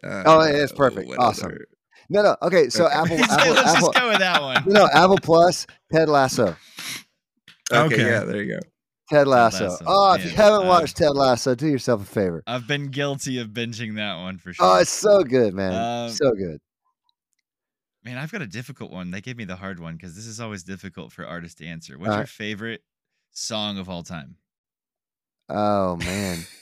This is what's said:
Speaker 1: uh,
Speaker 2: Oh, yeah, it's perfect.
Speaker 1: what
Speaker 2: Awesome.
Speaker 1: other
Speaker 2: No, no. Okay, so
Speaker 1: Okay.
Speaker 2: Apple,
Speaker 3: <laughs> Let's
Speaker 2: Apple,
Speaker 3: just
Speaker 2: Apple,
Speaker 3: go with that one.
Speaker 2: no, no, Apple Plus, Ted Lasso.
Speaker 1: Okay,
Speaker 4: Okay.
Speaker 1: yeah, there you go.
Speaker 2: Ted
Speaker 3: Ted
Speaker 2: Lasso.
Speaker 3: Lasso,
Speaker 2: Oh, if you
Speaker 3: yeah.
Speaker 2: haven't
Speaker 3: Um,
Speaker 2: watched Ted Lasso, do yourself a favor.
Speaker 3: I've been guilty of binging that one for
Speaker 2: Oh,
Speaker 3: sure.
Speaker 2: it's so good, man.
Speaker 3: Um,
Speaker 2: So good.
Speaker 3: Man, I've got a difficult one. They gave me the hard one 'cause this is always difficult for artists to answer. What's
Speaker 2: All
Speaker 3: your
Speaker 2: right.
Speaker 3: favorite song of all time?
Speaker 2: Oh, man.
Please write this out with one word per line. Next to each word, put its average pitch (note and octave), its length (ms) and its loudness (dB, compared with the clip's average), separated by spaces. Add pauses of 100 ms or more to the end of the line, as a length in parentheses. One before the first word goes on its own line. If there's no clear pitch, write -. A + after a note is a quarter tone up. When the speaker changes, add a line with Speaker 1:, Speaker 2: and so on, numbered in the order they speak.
Speaker 1:
uh, G2 220 -10
Speaker 2:
Oh, D#3+ 180 8
yeah, D#3 80 2
it's C#3+ 220 0
perfect. A2+ 340 0
Speaker 1:
what B1+ 120 -6
Speaker 2:
Awesome. G#2+ 280 0
Speaker 1:
other F#2 180 -14 (440)
Speaker 2:
No, G3 120 2
no. F#3 200 4
Okay, E3 280 4
so E3+ 160 0
Speaker 1:
Okay. C#3+ 80 2
Speaker 2:
Apple, E3 240 0
Speaker 3:
<laughs> - 0 -
Let's - 160 2
Speaker 2:
Apple, - 220 4
Speaker 3:
just - 220 4
Speaker 2:
Apple, E3 160 4
Speaker 3:
go B3 160 2
with G#3 100 0
that F3 220 2
one. C3 260 -2
Speaker 2:
no, G3+ 180 6
no, C#3+ 80 2
Apple F#3 240 6
Plus, E3+ 480 4 (260)
Ted D#3 180 4
Lasso. B2+ 460 2 (1160)
Speaker 1:
Okay, A#2+ 60 4 (180)
Speaker 4:
Okay. - 20 2 (120)
Speaker 1:
yeah, A2 160 0
there G#2 180 -6
you - 120 -8
go. - 40 -10 (500)
Speaker 2:
Ted D3+ 100 4
Speaker 3:
Ted C#3+ 80 4
Speaker 2:
Lasso. A2+ 420 4
Speaker 3:
Lasso, F2+ 180 -8
Speaker 2:
Oh, F#3+ 260 4
if F#3 120 0
you E3+ 60 -6
Speaker 3:
yeah. - 60 -12
Speaker 2:
haven't G#3 240 6
Speaker 3:
Um, F#3 60 0
Speaker 2:
watched E3+ 300 2
Ted D#3 140 2
Lasso, C3 440 2
do C#3+ 120 -4
yourself B2 340 0
a G2 40 -12
favor. F2+ 400 -4
Speaker 3:
I've A#2 220 -8
been C#3+ 240 -6
guilty C3+ 480 -6
of A2+ 100 -10
binging A2+ 460 -8
that G#2 220 -6
one F#2 200 -10
for F2 120 -16
Speaker 2:
Oh, F2 40 -14
Speaker 3:
sure. F3+ 280 4
Speaker 2:
it's E3+ 100 0
so G3+ 320 2
good, A#2+ 300 2
man. F#2+ 200 -4 (340)
Speaker 3:
Um, - 40 -10
Speaker 2:
So C3 200 0
good. F2+ 280 -8 (1400)
Speaker 3:
Man, B2 140 -14
I've D3+ 140 -10
got G#3+ 100 -10
a B2+ 60 -10
difficult B2 440 -14
one. F2+ 200 -10
They G2+ 100 -10
gave B2+ 160 -14
me A2+ 80 -12
the F2+ 100 -10
hard F#2+ 240 -12
one E2 180 -12
'cause E2 180 -18
this A2 100 -18
is A2 140 -16
always G#2 240 -12
difficult F2+ 480 -16
for - 140 -16
artists E2+ 340 -14
to D#2 60 -18
answer. E2 320 -16
What's F#2+ 120 -8
Speaker 2:
All G#2 60 -2
Speaker 3:
your G#2 60 -4
Speaker 2:
right. B2 80 -12
Speaker 3:
favorite G#2+ 540 -12 (480)
song G#2+ 460 -8
of F#2 120 -10
all F2 140 -10
time? E2 320 -16 (1120)
Speaker 2:
Oh, G2+ 500 -2
man. F2+ 420 -6 (220)